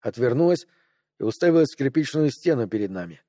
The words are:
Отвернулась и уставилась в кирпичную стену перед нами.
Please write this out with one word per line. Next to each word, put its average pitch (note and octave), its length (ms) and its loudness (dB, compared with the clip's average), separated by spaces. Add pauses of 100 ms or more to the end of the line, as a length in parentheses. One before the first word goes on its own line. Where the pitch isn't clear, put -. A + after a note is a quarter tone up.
Отвернулась C3 640 0 (540)
и - 20 -6
уставилась D#3+ 480 2
в - 60 -18
кирпичную D3 540 0
стену C3+ 360 -2
перед G#2 220 -4
нами. F2 400 -12